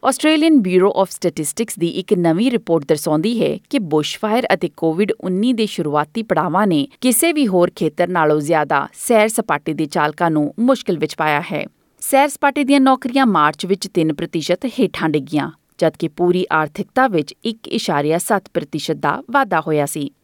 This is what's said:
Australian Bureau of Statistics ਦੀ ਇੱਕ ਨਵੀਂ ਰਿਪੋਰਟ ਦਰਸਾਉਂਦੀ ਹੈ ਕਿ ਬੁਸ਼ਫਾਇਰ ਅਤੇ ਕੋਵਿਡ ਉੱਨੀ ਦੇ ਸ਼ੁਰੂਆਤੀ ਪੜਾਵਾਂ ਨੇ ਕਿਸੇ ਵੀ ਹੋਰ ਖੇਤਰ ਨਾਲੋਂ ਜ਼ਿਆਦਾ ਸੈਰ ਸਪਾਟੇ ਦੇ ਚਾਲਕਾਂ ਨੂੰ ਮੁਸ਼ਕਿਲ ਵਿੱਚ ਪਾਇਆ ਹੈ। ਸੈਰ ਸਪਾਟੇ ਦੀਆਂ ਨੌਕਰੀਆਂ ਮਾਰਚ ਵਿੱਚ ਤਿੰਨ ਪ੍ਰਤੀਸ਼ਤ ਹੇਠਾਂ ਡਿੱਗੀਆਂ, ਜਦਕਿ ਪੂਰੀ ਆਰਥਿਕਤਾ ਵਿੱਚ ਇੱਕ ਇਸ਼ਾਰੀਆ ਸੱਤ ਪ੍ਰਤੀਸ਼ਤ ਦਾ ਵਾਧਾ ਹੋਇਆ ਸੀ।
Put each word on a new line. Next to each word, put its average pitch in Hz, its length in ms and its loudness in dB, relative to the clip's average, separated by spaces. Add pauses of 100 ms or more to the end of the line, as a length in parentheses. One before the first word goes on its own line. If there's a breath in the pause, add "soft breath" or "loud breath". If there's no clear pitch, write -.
Australian 302 640 4
Bureau 185 240 4 (120)
of - 120 -6
Statistics 170 640 -4
ਦੀ 170 80 0 (140)
ਇੱਕ 202 160 0
ਨਵੀਂ 175 340 2
ਰਿਪੋਰਟ 170 360 0
ਦਰਸਾਉਂਦੀ 160 540 0
ਹੈ 151 140 0 (140)
ਕਿ 285 100 0 (160)
ਬੁਸ਼ਫਾਇਰ 214 580 -2
ਅਤੇ 180 240 -2
ਕੋਵਿਡ 165 420 0
ਉੱਨੀ 196 340 -2
ਦੇ 220 120 -2
ਸ਼ੁਰੂਆਤੀ 151 580 -4
ਪੜਾਵਾਂ 180 440 0
ਨੇ 151 180 2 (160 soft breath)
ਕਿਸੇ 254 320 2
ਵੀ 294 140 0
ਹੋਰ 180 280 2
ਖੇਤਰ 170 320 -2 (120)
ਨਾਲੋਂ 151 220 2
ਜ਼ਿਆਦਾ 147 460 0 (200)
ਸੈਰ 220 200 4 (120)
ਸਪਾਟੇ 160 340 -2
ਦੇ 151 120 -2 (120)
ਚਾਲਕਾਂ 156 340 0
ਨੂੰ 151 280 0
ਮੁਸ਼ਕਿਲ 233 400 0
ਵਿੱਚ 151 180 -4
ਪਾਇਆ 156 240 0 (100)
ਹੈ। 156 140 -6 (360)
ਸੈਰ 277 280 2
ਸਪਾਟੇ 285 340 0
ਦੀਆਂ 277 160 4
ਨੌਕਰੀਆਂ 262 460 2
ਮਾਰਚ 156 400 2
ਵਿੱਚ 190 220 -2
ਤਿੰਨ 160 260 0
ਪ੍ਰਤੀਸ਼ਤ 160 520 -2 (140)
ਹੇਠਾਂ 185 300 0
ਡਿੱਗੀਆਂ, 147 420 -2 (260)
ਜਦਕਿ 165 300 0
ਪੂਰੀ 175 460 0
ਆਰਥਿਕਤਾ 160 540 0
ਵਿੱਚ 170 360 -2
ਇੱਕ 226 240 -8
ਇਸ਼ਾਰੀਆ 156 500 -2
ਸੱਤ 196 360 -2
ਪ੍ਰਤੀਸ਼ਤ 156 440 -6
ਦਾ 147 240 -2 (100)
ਵਾਧਾ 208 360 0
ਹੋਇਆ 147 180 0
ਸੀ। 143 240 -8 (140)